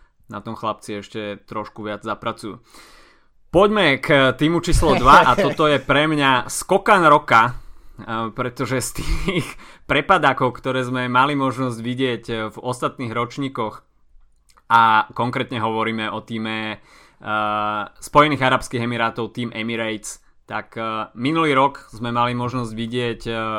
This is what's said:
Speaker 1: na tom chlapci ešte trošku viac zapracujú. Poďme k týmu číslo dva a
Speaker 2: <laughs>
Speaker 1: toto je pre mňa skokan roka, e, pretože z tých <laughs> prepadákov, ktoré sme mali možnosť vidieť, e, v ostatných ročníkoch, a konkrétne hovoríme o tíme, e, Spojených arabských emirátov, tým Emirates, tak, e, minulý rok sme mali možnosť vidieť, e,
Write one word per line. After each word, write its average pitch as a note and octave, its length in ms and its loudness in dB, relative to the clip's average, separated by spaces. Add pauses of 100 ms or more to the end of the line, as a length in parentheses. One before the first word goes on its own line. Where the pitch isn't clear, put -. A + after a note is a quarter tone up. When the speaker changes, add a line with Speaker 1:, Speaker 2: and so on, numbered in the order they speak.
(260)
Speaker 1:
na G#2 140 -12
tom A2 140 -12
chlapci G#2 460 -8
ešte A2 200 -12 (220)
trošku G#2+ 400 -10
viac G#2 200 -8
zapracujú. G#2+ 600 -8 (880)
Poďme F#3+ 480 4
k C3+ 340 4
týmu D#3+ 280 2
číslo D#3 340 2
dva D3 320 8
a B2+ 120 6
Speaker 2:
<laughs> G3 60 4
Speaker 1:
toto D3+ 220 2
je D3 100 4
pre C#3+ 300 2
mňa C3+ 400 2
skokan F#3+ 580 2
roka, C3 480 6 (420)
e, A2+ 360 -6
pretože B2+ 500 -4
z - 180 -6
tých - 480 -2 (240)
<laughs> - 200 -10
prepadákov, C#3 640 2
ktoré C3 260 -4
sme B2+ 260 -4
mali B2+ 280 2
možnosť C3 440 -2
vidieť, B2 480 -4
e, A#2 80 -6 (120)
v G#2+ 120 -12
ostatných B2 520 -6
ročníkoch, A#2+ 760 -6 (840)
a A#2 160 6 (300)
konkrétne B2 460 -4
hovoríme A2 500 -2
o G#2+ 140 -8
tíme, A2 340 -6 (140)
e, G#2 60 -10 (1160)
Spojených D3 520 2
arabských C3 360 -2
emirátov, A#2 540 -4
tým A#2 160 -8
Emirates, A2+ 720 -8 (200)
tak, G#2+ 300 -10
e, A2+ 100 -10 (300)
minulý D3+ 400 0
rok C3+ 380 0
sme A2+ 180 -10
mali A#2+ 240 0
možnosť A#2+ 400 -6
vidieť, A#2 520 -6
e, A#2 80 -6 (260)